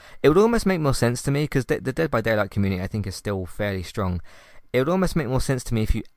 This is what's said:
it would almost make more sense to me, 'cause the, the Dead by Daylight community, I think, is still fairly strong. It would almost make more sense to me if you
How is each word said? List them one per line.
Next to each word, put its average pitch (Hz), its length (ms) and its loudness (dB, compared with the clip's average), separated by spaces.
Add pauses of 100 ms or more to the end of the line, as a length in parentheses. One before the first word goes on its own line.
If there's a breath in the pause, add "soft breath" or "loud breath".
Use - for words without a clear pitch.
(220 loud breath)
it 139 80 8
would 156 80 6
almost 226 280 4
make 190 140 2
more 139 140 2
sense 123 300 0
to 143 80 0
me, 143 160 0
'cause 131 180 0
the, - 140 -4
the 120 140 -4
Dead 160 180 0
by 117 100 0
Daylight 107 300 0
community, 95 300 0
I 95 60 -6
think, 101 200 -4
is 92 80 -8
still 98 300 -6
fairly 98 380 -4
strong. 92 380 -4 (500 soft breath)
It 127 80 2
would 135 100 2
almost 185 260 0
make 143 120 0
more 127 140 2
sense 131 240 -2
to - 80 -4
me 110 100 2
if 107 120 2
you 113 80 -4 (140)